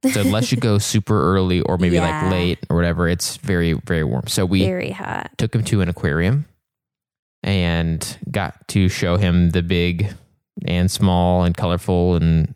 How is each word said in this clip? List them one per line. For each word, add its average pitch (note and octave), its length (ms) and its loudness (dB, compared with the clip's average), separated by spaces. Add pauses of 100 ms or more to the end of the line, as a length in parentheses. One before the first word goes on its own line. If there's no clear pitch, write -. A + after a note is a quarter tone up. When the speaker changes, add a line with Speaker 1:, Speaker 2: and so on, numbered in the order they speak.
(100)
Speaker 1:
So G#2 120 0
unless G2+ 280 2
you C3 80 2
go A2+ 200 2
Speaker 2:
<laughs> - 0 -
Speaker 1:
super G#2 420 0 (140)
early F#2 260 2
or - 160 0
maybe, F2 240 2
like, E2+ 80 0
Speaker 2:
Yeah. D#2+ 220 -2
Speaker 1:
late F2+ 280 0 (120)
or E2+ 60 2
whatever, F2 320 0
it's - 280 -4
very, E2+ 380 0
very E2 300 -2
warm. B1 220 -4
So F#2+ 200 -2
we F#2 180 2
Speaker 2:
Very F3+ 260 -4
hot. - 460 -10
Speaker 1:
took - 180 -4
him A2+ 100 2
to G#2 180 0
an F2 80 0
aquarium F2+ 560 0 (1000)
and E2+ 720 -2 (120)
got - 380 -6
to F#2+ 200 2
show F2+ 280 0
him F2 340 2
the F2 120 0
big F2 500 -2 (520)
and F2+ 260 0
small F2+ 540 2
and F2 120 0
colorful F2 600 0
and E2 400 2